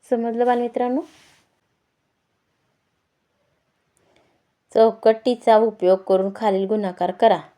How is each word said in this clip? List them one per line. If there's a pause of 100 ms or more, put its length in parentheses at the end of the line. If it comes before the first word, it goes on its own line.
समजलं
बालमित्रांनो? (3750)
चौकटीचा
उपयोग
करून
खालील
गुणाकार
करा. (180)